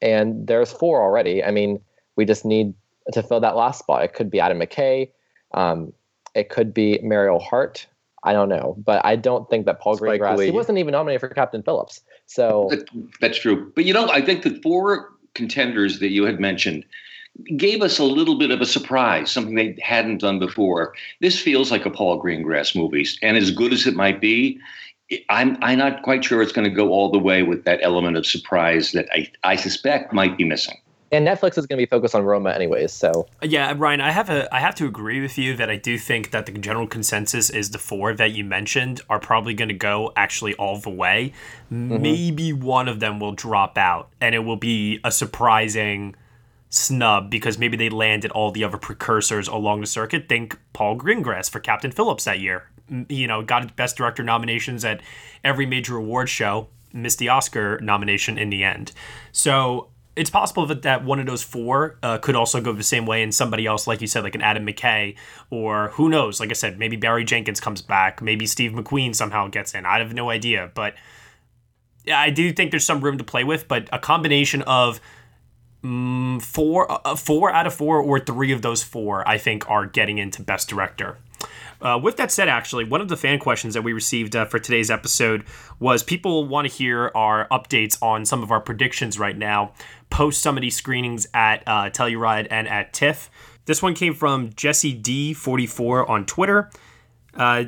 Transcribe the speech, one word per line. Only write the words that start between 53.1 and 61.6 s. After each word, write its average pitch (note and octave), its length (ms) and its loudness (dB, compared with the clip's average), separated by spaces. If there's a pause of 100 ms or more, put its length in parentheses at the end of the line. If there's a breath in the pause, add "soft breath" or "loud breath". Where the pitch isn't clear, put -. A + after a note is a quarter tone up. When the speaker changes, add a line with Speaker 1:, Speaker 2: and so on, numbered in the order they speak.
Speaker 4:
know, A2 160 -2
got B2 260 0
a - 60 -20
Best B2 220 -2
Director A#2+ 260 -2
nominations A#2 640 -2
at G#2+ 160 -2 (420 loud breath)
every C3+ 240 0
major B2 300 -4
award A#2 320 -2
show, A2 400 -2 (240)
missed A#2+ 260 -4
the A#2+ 100 -2
Oscar A2+ 520 2
nomination G2+ 580 0
in G#2 120 -2
the G2 120 -2
end. - 300 -2 (400 loud breath)
So C3 560 0 (280)
it's D#3+ 140 -2
possible F#3+ 360 0
that, C#3+ 160 -6
that C3+ 220 2
one C#3 140 0
of C3 80 -4
those B2 160 -6
four, C3 640 -2